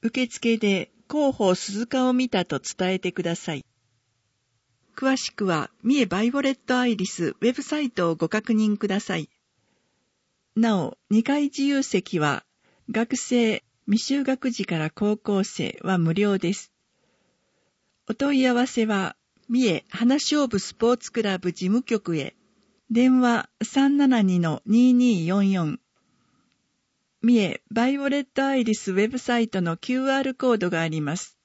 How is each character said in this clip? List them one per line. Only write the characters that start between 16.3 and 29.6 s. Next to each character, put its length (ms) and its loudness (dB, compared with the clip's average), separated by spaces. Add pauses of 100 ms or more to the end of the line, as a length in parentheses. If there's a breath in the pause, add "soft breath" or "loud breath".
で 160 -2
す。 200 -12 (1400)
お 40 -4
問 240 0
い 80 4
合 80 2
わ 140 2
せ 180 0
は、 300 -2 (320)
三 200 2
重 220 0
花 260 2
勝 340 0
負 100 -2
ス 140 -10
ポ 180 2
ー 60 2
ツ 160 -16
ク 100 -2
ラ 140 -2
ブ 160 -4
事 140 -6
務 160 2
局 340 -2
へ。 180 -8 (540)
電 320 4
話 280 2 (140)
三 320 2
七 260 4
二 200 2
の 240 -2
二 280 6
二 320 4
四 260 2
四。 280 -2 (1400)
三 180 6
重 220 -2 (100)
バ 160 0
イ 100 0
オ 120 -2
レ 100 0
ッ 60 -6
ト 200 -2
ア 120 0
イ 80 2
リ 100 2
ス 160 -6
ウ 40 -2
ェ 140 2
ブ 100 -6
サ 200 -2
イ 80 0
ト 140 -4